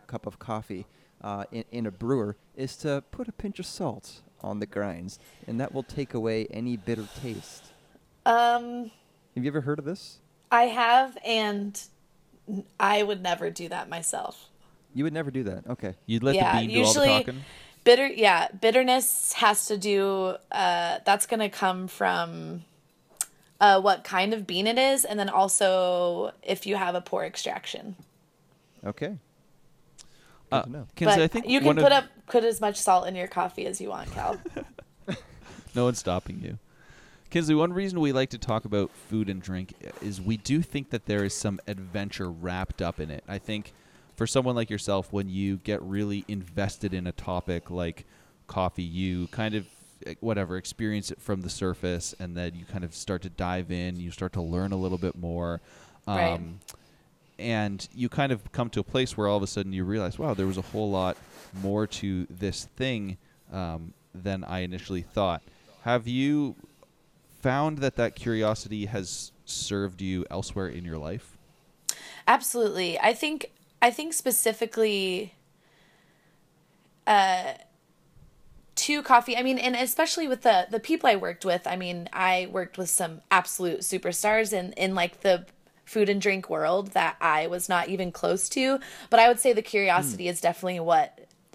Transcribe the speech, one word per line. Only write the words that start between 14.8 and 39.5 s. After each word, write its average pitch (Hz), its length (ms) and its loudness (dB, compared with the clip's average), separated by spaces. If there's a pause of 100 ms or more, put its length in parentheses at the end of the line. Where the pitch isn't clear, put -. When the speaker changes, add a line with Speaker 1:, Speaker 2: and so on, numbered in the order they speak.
Speaker 1:
You 135 120 -2
would 160 80 -2
never 151 180 -4
do 131 140 -2
that. 92 240 -8
Okay. 107 260 -6 (120)
Speaker 3:
You'd 113 180 0
let - 100 6
Speaker 2:
Yeah, 185 200 4
Speaker 3:
the 226 120 2
bean - 80 -4
do 240 80 4
all 233 100 8
the 294 80 4
Speaker 2:
usually 277 60 6 (140)
Speaker 3:
talking? 135 240 -6 (400)
Speaker 2:
bitter-, 247 240 8
yeah, 190 400 6 (120)
bitterness 254 720 4
has 208 320 4
to 208 120 -2
do, 196 560 2 (160)
uh, 175 540 0
that's 208 220 4
gonna 220 220 0
come 185 380 0
from, 170 800 -2 (960)
uh, 196 200 8
what 190 220 4
kind 202 320 0
of 208 140 -6
bean 190 180 0
it 233 120 2
is, 269 260 4
and 208 160 -4
then 196 80 -2
also 185 1040 2 (100)
if - 240 -4
you 196 80 0
have 180 220 0
a 180 40 -4
poor 180 220 -4
extraction. - 720 -8 (920)
Speaker 1:
Okay. 147 340 -6 (1300)
Good 135 60 0
Speaker 3:
Uh, 127 60 0
Speaker 1:
to 117 80 -8
know. 139 160 -12 (100)
Speaker 3:
Kinsley, 202 220 6
Speaker 2:
But 165 40 8
Speaker 3:
I 160 60 6
think 233 200 -4
Speaker 2:
you 269 120 6
Speaker 3:
one 294 160 6
Speaker 2:
can - 80 6
put 277 80 10
Speaker 3:
of 262 120 6
Speaker 2:
up, - 60 -20 (160)
put 233 160 4
as 220 180 2
much 208 160 0
salt 185 300 4
in 190 80 -4
your 185 140 -4
coffee 185 380 -4
as 190 140 -6
you 190 100 -8
want, - 200 -10
Cal. - 300 -4 (680)
Speaker 3:
<laughs> 180 100 -4 (560)
No 120 120 2
one's 123 160 0
stopping 90 420 -4
you. - 160 -10 (720)
Kinsley, 156 240 2
one 170 180 4
reason 185 280 -2
we 147 100 2
like 131 200 2
to 123 80 -10
talk 110 260 -2
about 101 260 0
food 107 380 -4
and 95 120 -6
drink 92 340 -8 (280)